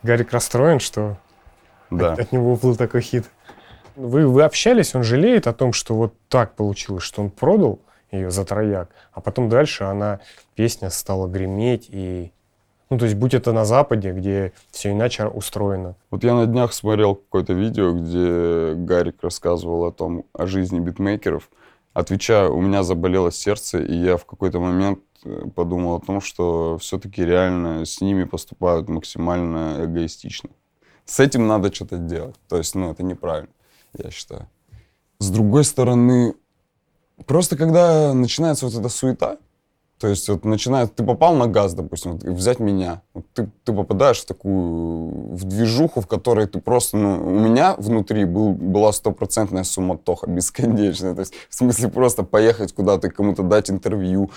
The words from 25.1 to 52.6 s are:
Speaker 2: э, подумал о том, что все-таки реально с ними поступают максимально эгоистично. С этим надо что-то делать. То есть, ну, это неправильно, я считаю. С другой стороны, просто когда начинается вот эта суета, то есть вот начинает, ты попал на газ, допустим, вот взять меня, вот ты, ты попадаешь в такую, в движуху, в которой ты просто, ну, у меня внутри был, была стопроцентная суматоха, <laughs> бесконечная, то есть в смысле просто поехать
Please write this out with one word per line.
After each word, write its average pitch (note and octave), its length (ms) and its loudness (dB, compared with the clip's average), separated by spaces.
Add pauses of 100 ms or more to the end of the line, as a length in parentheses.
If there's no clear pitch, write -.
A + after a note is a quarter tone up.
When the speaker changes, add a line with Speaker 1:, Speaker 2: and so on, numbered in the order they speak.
Speaker 2:
э, F2+ 200 -12 (100)
подумал F2 400 -2
о - 40 -6
том, G2 220 -4
что E2 560 -2
все-таки F#2 480 -6
реально F2 600 0
с - 160 -10
ними F#2+ 240 0
поступают E2 640 -4
максимально E2 960 -4
эгоистично. - 640 -8 (560)
С - 160 -6
этим C3 260 4
надо G2+ 260 2
что-то F#2 240 -10
делать. E2 380 -8 (140)
То F2+ 80 -2
есть, D#2+ 180 -4
ну, F2+ 160 -4
это F2+ 120 -10
неправильно, E2+ 460 -6 (480)
я - 140 -12
считаю. - 360 -16 (720)
С G2+ 100 -2
другой A2 340 4
стороны, B2 720 4 (920)
просто E3+ 320 2
когда D#3+ 560 4
начинается C3 520 0
вот A2+ 100 -4
эта A#2 140 -4
суета, - 480 -2 (600)
то G#2 120 -2
есть G2 180 -2
вот G2+ 160 -2
начинает, A2+ 500 0
ты A#2 120 -2
попал E3 300 4
на B2 120 4
газ, G2+ 260 2
допустим, F2 380 -8
вот - 120 -10
взять F#2 360 -2
меня, F#2+ 420 -2 (120)
вот F2+ 100 -14 (100)
ты, A#2 160 -4 (140)
ты B2 80 -4
попадаешь G#2+ 480 2
в - 60 -14
такую, E2 1080 -4
в F#2 120 -8
движуху, A2+ 560 0
в - 60 -8
которой G#2+ 400 2
ты F#2+ 120 -8
просто, A#2+ 380 0
ну, F#2+ 280 0
у F#2 140 2
меня B2 380 4
внутри G#2+ 480 0
был, G2 260 2
была G2 400 2
стопроцентная G2 720 -2
суматоха, F2+ 640 -4
<laughs> - 20 -6
бесконечная, F#2 880 0
то F2+ 60 -8
есть - 120 -8 (160)
в - 60 -16
смысле B2 320 0
просто A#2+ 360 2
поехать G#2+ 500 2